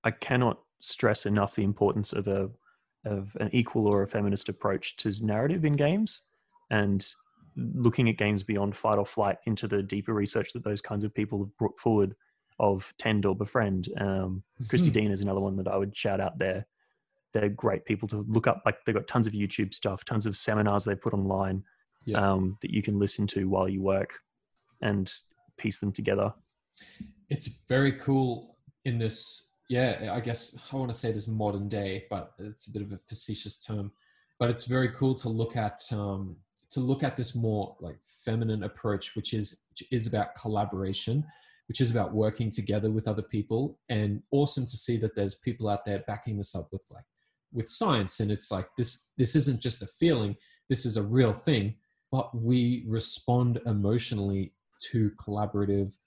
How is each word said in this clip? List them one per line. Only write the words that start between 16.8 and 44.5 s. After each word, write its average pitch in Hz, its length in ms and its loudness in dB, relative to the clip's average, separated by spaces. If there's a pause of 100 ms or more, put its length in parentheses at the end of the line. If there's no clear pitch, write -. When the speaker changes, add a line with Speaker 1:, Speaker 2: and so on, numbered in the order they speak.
Speaker 1:
They're 107 160 4
great 117 360 0
people 107 240 0
to 107 80 -4 (100)
look 110 200 4
up. - 180 2
Like, 107 200 2
they've 110 100 2
got 104 120 0
tons 113 200 2
of 107 60 -2
YouTube 101 400 -2
stuff, 98 320 -4
tons 107 200 -2
of 104 100 0
seminars 104 480 2
they 101 120 0
put - 180 -2
online, 95 500 0 (420)
Speaker 2:
Yeah. 107 120 0 (140)
Speaker 1:
um, 95 300 0
that - 100 -6
you 107 100 2
can 104 180 0
listen 101 280 2
to 98 200 0
while 95 220 2
you 95 120 -2
work 95 380 0 (600)
and 101 300 0 (460)
piece - 220 -4
them 101 120 -2
together. 101 420 0 (960)
Speaker 2:
It's - 180 -4 (200)
very 135 260 4
cool 135 640 0 (280)
in 120 120 0
this, - 560 -4 (160)
yeah, 120 440 0
I - 60 -2
guess 117 380 -4 (140)
I 139 40 -8
wanna 127 180 -4
say 113 180 -2
this 107 160 -6
modern 104 420 -2
day, 98 400 -4
but - 300 -8
it's 107 280 -14
a 107 40 -18
bit 107 100 -6
of 104 100 -8
a 98 60 -10
facetious - 680 -8
term, 101 280 -6 (460)
but 120 120 2
it's 117 160 -2
very 127 240 2
cool 131 260 2
to 123 140 -6
look 113 260 -2
at, 110 260 -2 (120)
um, 98 420 -4 (360)
to - 80 -4
look 131 240 0
at 131 120 -2
this 120 200 -4
more, 110 440 0
like, 87 200 -12 (260)
feminine 110 380 -2
approach, - 520 -4
which - 180 -6
is, 104 360 -4
which - 220 -14
is 113 160 0
about - 280 -2
collaboration, 101 880 -2 (420)
which - 140 -4
is 117 100 4
about 113 220 0
working 107 360 0
together 104 400 0
with 110 180 0
other 107 140 -2
people, 113 580 -2 (100)
and 104 420 0
awesome 139 340 2